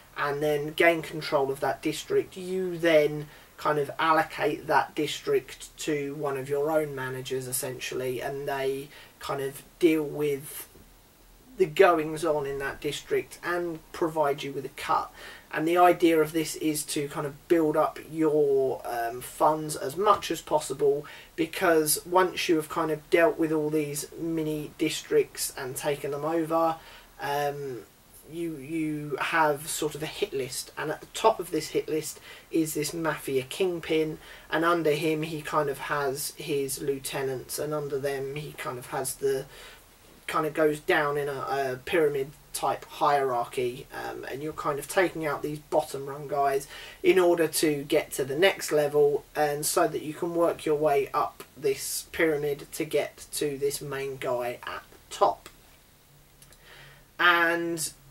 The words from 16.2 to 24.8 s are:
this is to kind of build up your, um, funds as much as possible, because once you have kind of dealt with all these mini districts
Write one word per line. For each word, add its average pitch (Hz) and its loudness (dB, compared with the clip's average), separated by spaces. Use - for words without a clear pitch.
this 160 -2
is 151 -2
to 147 -4
kind 151 -6
of - -10
build 156 4
up 151 2
your, 147 4
um, 120 -4
funds 156 0
as 143 -6
much 208 2
as 165 -4
possible, 147 0
because 160 2
once 180 2
you 165 6
have 151 -2
kind 160 -2
of 151 -4
dealt 165 6
with 160 0
all 151 0
these 147 -2
mini 156 -4
districts - 0